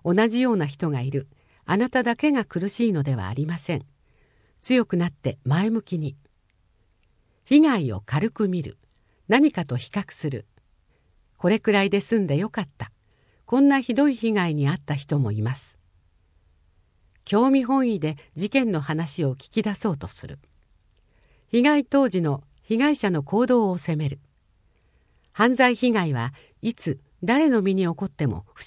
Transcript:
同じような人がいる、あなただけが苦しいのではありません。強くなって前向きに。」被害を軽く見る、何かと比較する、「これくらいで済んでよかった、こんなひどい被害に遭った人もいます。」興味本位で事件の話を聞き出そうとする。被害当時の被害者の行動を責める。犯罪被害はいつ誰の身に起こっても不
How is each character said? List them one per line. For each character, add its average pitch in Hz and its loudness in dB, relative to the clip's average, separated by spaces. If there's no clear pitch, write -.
同 202 4
じ 240 -2
よ 254 2
う 214 2
な 151 -2
人 151 -4
が 131 -2
い 131 -4
る、 139 -4
あ 175 -2
な 247 0
た 254 0
だ 233 -2
け 302 0
が 240 0
苦 180 -6
し 233 -2
い 202 0
の 151 0
で 139 -2
は 92 -6
あ 110 -6
り 143 -4
ま 170 -6
せ 165 -6
ん。 143 -8
強 247 2
く 175 -2
な 175 0
っ - -6
て - -8
前 175 0
向 226 0
き 180 -8
に。」 147 -8
被 294 6
害 202 2
を 95 -6
軽 180 -2
く 208 -2
見 180 -4
る、 - -12
何 277 4
か 170 -4
と 123 -6
比 - -10
較 - -6
す - -8
る、 123 -8
「こ 180 0
れ 214 2
く 214 0
ら 196 4
い 196 0
で 202 0
済 220 -2
ん 185 -2
で 139 0
よ 143 -2
か 214 -6
っ 143 -8
た、 - -14
こ 254 2
ん 277 6
な 277 4
ひ 240 -4
ど 285 4
い 269 0
被 226 -2
害 175 0
に 143 0
遭 147 0
っ - -8
た - -6
人 147 -4
も 113 0
い 107 -4
ま 120 -2
す。」 - -20
興 240 2
味 269 4
本 254 2
位 196 -2
で 156 -4
事 190 -4
件 247 0
の 156 0
話 156 -4
を 131 0
聞 - -20
き - -2
出 208 -2
そ 202 -4
う 143 -4
と 90 -12
す - -14
る。 139 -16
被 240 2
害 294 4
当 277 2
時 180 -2
の 147 -2
被 226 -2
害 285 2
者 202 -2
の 156 0
行 208 0
動 240 2
を 180 -2
責 165 -4
め 151 -2
る。 143 -8
犯 240 2
罪 247 4
被 247 2
害 175 0
は 120 -2
い - -4
つ - -6
誰 277 2
の 226 2
身 190 0
に 190 0
起 170 0
こ 190 -8
っ - -6
て - -4
も 85 -4
不 - -18